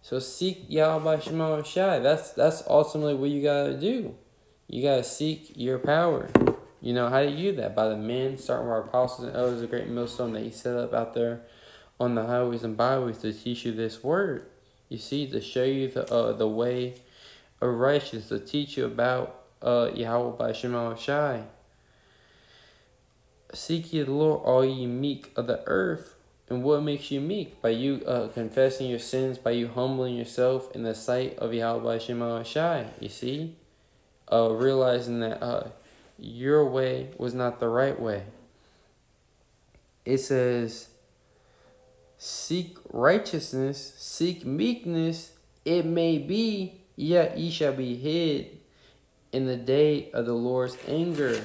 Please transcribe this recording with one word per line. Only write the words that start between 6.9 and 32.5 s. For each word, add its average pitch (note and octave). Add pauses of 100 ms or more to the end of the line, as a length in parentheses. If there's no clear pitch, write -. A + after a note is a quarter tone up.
know, A#2+
how C3
do C#3+
you E3
do F#3+
that? G#2+
By A2
the G#2+
men, B2+
starting A#2+
with A#2
our A2
apostles B2
and -
elders, B2
a A#2
great A#2+
millstone A#2+
that A2
he A2+
set A#2+
up A#2+
out A2+
there A#2 (580)
on B2
the A2+
highways A#2+
and A2
byways B2
to A2
teach A#2+
you A#2
this A2
word. E3+ (420)
You A#2+
see, C#3
to A2+
show B2+
you C3+
the, -
uh, A#2
the A2
way B2 (680)
of B2
righteousness, C3
to A2
teach C#3+
you B2+
about, B2 (180)
uh, A#2+
Yahweh A#2
by A#2
Shema A#2
Shai. C#3 (2000)
"Seek E3
ye D3+
the C3+
Lord, D3+
all B2+
ye C3
meek C3
of A#2+
the B2
earth." - (340)
And B2
what D3
makes D3
you C#3
meek? F3+
By A3+
you, C#3
uh, A#2
confessing C3
your A#2+
sins, C3
by A#2
you A#2+
humbling B2+
yourself B2+
in A#2+
the A2+
sight B2+
of A#2
Yahweh A#2
by A2+
Shema A#2
Shai. D3+ (120)